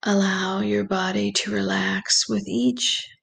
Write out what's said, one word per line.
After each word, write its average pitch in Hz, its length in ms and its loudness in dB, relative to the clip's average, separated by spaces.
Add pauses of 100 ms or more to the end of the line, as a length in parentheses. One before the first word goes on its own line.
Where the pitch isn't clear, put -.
Allow 190 580 0
your 208 240 2
body 190 480 0
to - 200 -2
relax 95 760 0
with 107 200 -2
each - 580 0 (160)